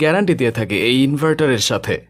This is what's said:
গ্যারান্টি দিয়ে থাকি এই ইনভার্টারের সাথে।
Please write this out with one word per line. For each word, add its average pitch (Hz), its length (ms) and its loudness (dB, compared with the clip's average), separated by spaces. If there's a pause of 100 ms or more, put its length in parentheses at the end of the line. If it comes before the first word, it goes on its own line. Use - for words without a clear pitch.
গ্যারান্টি 170 340 2
দিয়ে 117 220 0
থাকি 104 200 -2 (120)
এই 127 140 2
ইনভার্টারের 143 680 0
সাথে। 101 260 -2 (140)